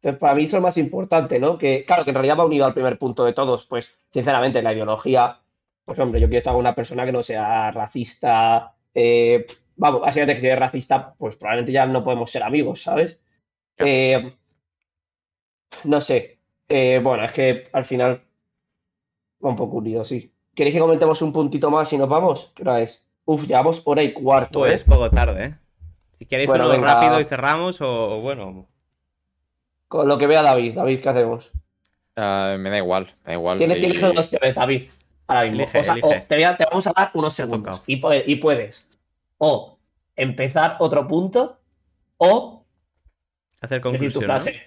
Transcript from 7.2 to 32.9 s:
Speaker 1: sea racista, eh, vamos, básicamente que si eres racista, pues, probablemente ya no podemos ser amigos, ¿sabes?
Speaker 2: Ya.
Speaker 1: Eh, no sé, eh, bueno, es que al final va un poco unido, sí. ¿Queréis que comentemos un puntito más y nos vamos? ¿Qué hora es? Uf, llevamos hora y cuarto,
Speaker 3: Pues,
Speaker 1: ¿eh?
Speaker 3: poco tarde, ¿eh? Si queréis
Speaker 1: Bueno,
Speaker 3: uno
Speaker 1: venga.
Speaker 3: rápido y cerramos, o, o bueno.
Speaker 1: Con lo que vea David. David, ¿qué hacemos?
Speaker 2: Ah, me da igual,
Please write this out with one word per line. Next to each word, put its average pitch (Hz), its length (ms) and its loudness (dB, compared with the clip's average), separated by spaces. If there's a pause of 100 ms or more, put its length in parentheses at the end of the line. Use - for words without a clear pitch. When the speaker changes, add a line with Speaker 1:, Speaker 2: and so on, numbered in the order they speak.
Speaker 1:
sea 107 480 -2
racista, 113 1000 0 (200)
eh, 117 520 4 (300)
vamos, 143 260 0
básicamente 143 340 0
que 123 60 -8
si 127 60 0
eres 127 120 2
racista, 131 580 -2
pues, 110 200 -10
probablemente 120 340 -4
ya 131 140 2
no 131 180 -2
podemos 120 260 -4
ser 117 140 -6
amigos, 120 400 -2
¿sabes? 165 360 -2 (600)
Speaker 2:
Ya. - 80 0
Speaker 1:
Eh, 131 480 0 (1500)
no 147 160 2
sé, - 380 -2 (300)
eh, 127 340 4
bueno, 120 200 0
es 117 80 -4
que 131 420 0
al 131 120 -2
final 123 360 -2 (1200)
va 135 60 0
un 120 60 -2
poco 113 220 -6
unido, 110 280 -6
sí. 123 260 -10 (220)
¿Queréis 147 220 0
que 170 60 2
comentemos 160 420 2
un 151 100 -4
puntito 147 380 -2
más 151 220 0
y 143 40 0
nos 135 120 2
vamos? 160 460 0
¿Qué - 60 -20
hora 123 200 0
es? - 260 -8 (180)
Uf, 151 220 -2
llevamos 160 380 2
hora 151 180 2
y 143 100 -2
cuarto, 135 460 0
Speaker 3:
Pues, 123 240 2
Speaker 1:
¿eh? - 40 0
Speaker 3:
poco 117 220 6
tarde, 113 360 0
¿eh? 151 100 -12 (580)
Si - 140 -20
queréis 135 200 -2
Speaker 1:
Bueno, 127 180 2
Speaker 3:
uno 123 80 4
Speaker 1:
venga. 135 200 4
Speaker 3:
rápido 120 260 6
y 151 60 0
cerramos, 151 560 -2
o, 113 360 -2
o 107 40 -8
bueno. 98 460 -10 (1200)
Speaker 1:
Con 151 180 0
lo 143 100 4
que 143 100 2
vea 156 140 6
David. 123 340 4
David, 131 260 -2
¿qué 135 80 -2
hacemos? 120 420 -2 (640)
Speaker 2:
Ah, 98 420 -2
me 95 120 -6
da 104 80 -2
igual, 92 300 -2 (180)